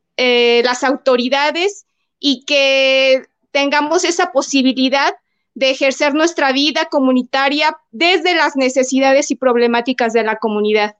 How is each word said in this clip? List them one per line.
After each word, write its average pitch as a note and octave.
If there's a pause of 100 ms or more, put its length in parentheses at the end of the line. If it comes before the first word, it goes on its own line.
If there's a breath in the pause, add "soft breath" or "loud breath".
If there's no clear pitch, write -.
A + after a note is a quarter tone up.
(180)
eh, A#3+
las B3
autoridades, C#4 (340)
y C4+
que C4+ (280)
tengamos D4
esa F4+
posibilidad C4+ (400)
de C4
ejercer C#4
nuestra D#4
vida D#4
comunitaria C#4 (160)
desde F4
las D4+
necesidades C4+
y C4
problemáticas A#3+
de A3+
la A3
comunidad. G#3